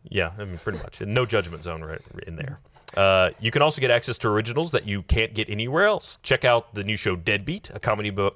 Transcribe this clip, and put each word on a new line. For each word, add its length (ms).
Yeah, 340
I 60
mean, 140
pretty 220
much. 200
No 240
judgment 380
zone 200
right 200
in 100
there. 220
Uh, 340
you 100
can 120
also 180
get 100
access 280
to 100
originals 440
that 140
you 160
can't 320
get 160
anywhere 360
else. 360
Check 220
out 300
the 80
new 140
show 180
Deadbeat, 600
a 60
comedy 300
bo-, 240